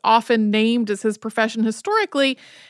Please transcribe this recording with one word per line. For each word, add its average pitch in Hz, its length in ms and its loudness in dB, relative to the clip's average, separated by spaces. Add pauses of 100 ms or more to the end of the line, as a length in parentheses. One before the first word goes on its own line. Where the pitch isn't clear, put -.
often 220 460 2
named 220 400 0
as 202 140 -4
his 214 160 -2
profession 226 440 -2
historically, 277 720 -2 (340)